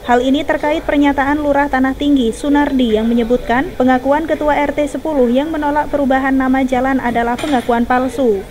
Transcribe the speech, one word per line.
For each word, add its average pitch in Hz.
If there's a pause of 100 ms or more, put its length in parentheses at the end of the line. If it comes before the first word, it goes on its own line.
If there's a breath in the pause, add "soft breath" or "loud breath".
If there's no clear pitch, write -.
Hal 247
ini 269
terkait 302
pernyataan 285
Lurah 285
Tanah 262
Tinggi, 269
Sunardi, 277
yang 226
menyebutkan 240
pengakuan 262
Ketua 302
R 285
T 294
sepuluh 285
yang 269
menolak 294
perubahan 269
nama 262
jalan 262
adalah 233
pengakuan 240
palsu. 254